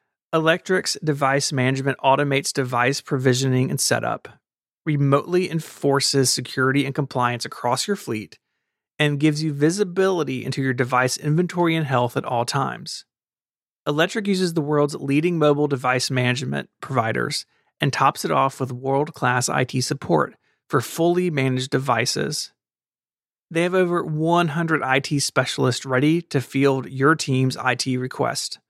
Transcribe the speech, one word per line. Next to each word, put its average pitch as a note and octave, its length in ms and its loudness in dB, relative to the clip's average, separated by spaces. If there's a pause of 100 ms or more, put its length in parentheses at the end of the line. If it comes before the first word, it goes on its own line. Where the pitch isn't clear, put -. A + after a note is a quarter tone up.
(320)
Electric's E3 680 0
device C#3+ 500 0
management C3+ 460 0
automates C#3 540 2
device B2+ 480 0
provisioning C3 680 2
and C#3+ 100 -4
setup, - 480 -2 (560)
remotely D3 680 2
enforces C#3 840 0
security C3 540 0
and C3+ 80 -6
compliance B2 500 -2
across B2+ 420 -4
your G3+ 80 -2
fleet, A2 440 -8 (600)
and D3 220 0
gives D3+ 240 2
you D#3 80 -2
visibility E3+ 920 0
into C#3 160 -4
your C3+ 120 0
device B2+ 440 0
inventory E3 600 0
and D#3 100 0
health B2 300 0
at C3 80 -2
all A#2 200 -2
times. B2+ 600 -6 (840)
Electric F3 400 0
uses F#3 280 2
the E3 60 0
world's D3 360 2
leading D3+ 420 0
mobile D3 300 4
device B2+ 420 -2
management B2+ 580 -2 (120)
providers A2+ 680 -2 (340)
and C#3+ 120 0
tops - 320 0
it E3+ 80 -4
off C3+ 260 0
with B2+ 140 -6
world-class C3 760 -2
I C#3+ 140 0
T B2+ 180 -2
support - 540 -2 (340)
for C#3 120 0
fully F3 500 0
managed C3 400 -2
devices. C3+ 840 -2 (1000)
They E3 100 0
have F3+ 120 0
over F3 280 2
one D#3+ 460 2
hundred D#3 340 0
I C3 160 2
T C#3 220 0
specialists C3 680 0
ready D3 360 2
to - 180 -2
field C3+ 480 0
your C3+ 260 4
team's C3 420 0
I B2 200 0
T B2+ 200 -4
request. B2+ 600 -4 (120)